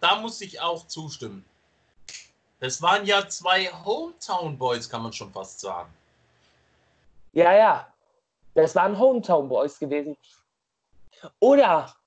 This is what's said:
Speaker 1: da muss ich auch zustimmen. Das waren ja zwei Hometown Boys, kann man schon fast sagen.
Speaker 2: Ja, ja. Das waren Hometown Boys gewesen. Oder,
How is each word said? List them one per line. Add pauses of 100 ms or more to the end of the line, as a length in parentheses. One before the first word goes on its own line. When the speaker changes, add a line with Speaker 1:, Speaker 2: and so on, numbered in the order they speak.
Speaker 1:
da
muss
ich
auch
zustimmen. (1160)
Das
waren
ja
zwei (160)
Hometown
Boys,
kann
man
schon
fast
sagen. (1400)
Speaker 2:
Ja,
ja. (600)
Das
waren
Hometown
Boys
gewesen. (1200)
Oder, (120)